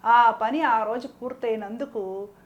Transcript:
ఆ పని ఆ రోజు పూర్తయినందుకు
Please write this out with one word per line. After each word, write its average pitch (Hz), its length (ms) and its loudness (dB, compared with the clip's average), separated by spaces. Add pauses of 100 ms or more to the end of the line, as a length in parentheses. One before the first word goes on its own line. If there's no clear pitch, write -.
ఆ 233 240 6
పని 226 320 -2
ఆ 226 220 2
రోజు 220 240 -6
పూర్తయినందుకు 220 1200 -8 (180)